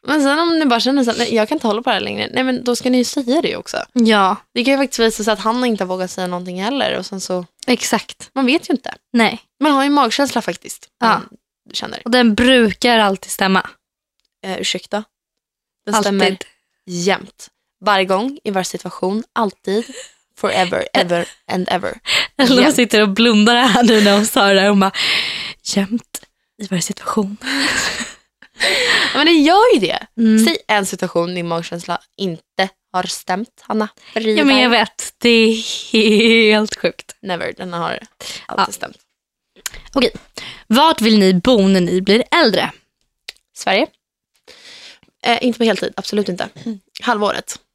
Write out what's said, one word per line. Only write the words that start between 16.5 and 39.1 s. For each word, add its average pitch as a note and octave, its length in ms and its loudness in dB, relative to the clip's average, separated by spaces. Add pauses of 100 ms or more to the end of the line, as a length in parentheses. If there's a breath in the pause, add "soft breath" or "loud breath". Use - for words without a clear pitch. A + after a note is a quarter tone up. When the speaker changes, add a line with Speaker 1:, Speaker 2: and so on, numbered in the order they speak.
Speaker 1:
jämt. F3+ 640 -4 (380)
Varje G3 200 2
gång, A3 380 -2
i G#3 80 -6
varje F#3+ 140 -2
situation, F#3+ 580 -6 (100)
alltid. G#3 520 -4 (520 loud breath)
Forever, F#3 520 -2
Speaker 2:
<laughs> - 40 -20
Speaker 1:
ever F3 340 0 (240)
and F3+ 200 -4
ever. F3+ 280 -6 (380 loud breath)
Speaker 2:
Eller B3+ 180 4
de B3 60 4
Speaker 1:
Jämt. D4 140 4
Speaker 2:
sitter A3+ 260 2
och G#3+ 80 2
blundar A3 460 4
här A#3+ 280 4
nu A3 200 6
när G3+ 120 6
hon G#3 100 2
sa G#3+ 220 2
det G3+ 60 4
där. F#3+ 160 4
Hon G3+ 100 2
bara, F#3+ 120 2 (720 loud breath)
"Jämt - 580 -6 (400)
i - 60 -12
varje F3+ 140 -4
situation." G#3 600 -4
<laughs> B3+ 60 -10 (1700 loud breath)
Speaker 1:
Ja, - 40 -2
men D4 80 2
det E4 60 2
gör F4+ 420 4
ju D4 60 2
det. - 280 -4 (100)
Speaker 2:
Mm. A3 280 4
Speaker 1:
Säg E4 120 0 (100)
en G#3 180 0
situation F3+ 500 -4
din E3+ 120 -6
magkänsla E3+ 540 -6 (160)
inte F#3+ 520 -6 (220)
har F#3 120 -2
stämt, F#3 460 -6 (120)
Hanna. G#3+ 260 -4 (260 loud breath)
Bry A3 220 0
Speaker 2:
Ja, D4 100 2
men C#4 100 4
Speaker 1:
dig. B3+ 80 4
Speaker 2:
jag B3 60 2
vet. - 480 -2
Det A#3+ 120 2
är A3+ 240 4 (380)
helt G#3+ 880 4
sjukt. - 420 -6
Speaker 1:
Never. F3+ 360 -6
Den F3+ 160 -12
har E3+ 160 -6 (560 loud breath)
alltid - 220 -6
Speaker 2:
Ja. - 40 -16
Speaker 1:
stämt. - 260 -14 (960 loud breath)